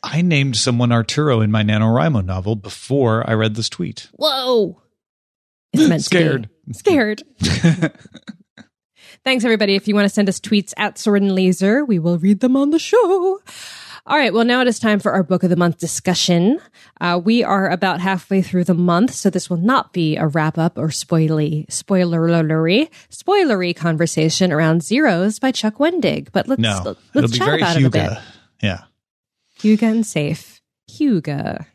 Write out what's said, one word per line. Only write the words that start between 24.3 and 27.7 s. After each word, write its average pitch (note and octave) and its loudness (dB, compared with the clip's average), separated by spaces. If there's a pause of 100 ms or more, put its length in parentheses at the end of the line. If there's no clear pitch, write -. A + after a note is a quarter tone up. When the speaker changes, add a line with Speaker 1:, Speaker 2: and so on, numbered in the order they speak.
Speaker 2:
around D#3+ 2
Zeros G#3+ 0
by C4 -2
Chuck G#3+ -4
Wendig. A#3+ -2
But - -2
let's, C4 -2
Speaker 1:
No, G2+ 0
Speaker 2:
let's G2 -10 (160)
Speaker 1:
it'll A#2+ 2
be A#2+ -4
Speaker 2:
chat - 0
Speaker 1:
very - 0
Speaker 2:
about E3+ 0